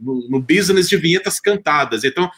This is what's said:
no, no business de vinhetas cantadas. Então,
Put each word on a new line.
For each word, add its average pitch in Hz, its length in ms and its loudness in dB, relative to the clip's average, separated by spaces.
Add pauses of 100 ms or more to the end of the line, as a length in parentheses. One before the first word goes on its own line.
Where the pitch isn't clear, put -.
no, 123 280 -6
no 135 120 0
business 180 480 2
de 196 80 2
vinhetas 170 420 0
cantadas. 147 640 0
Então, 139 340 -2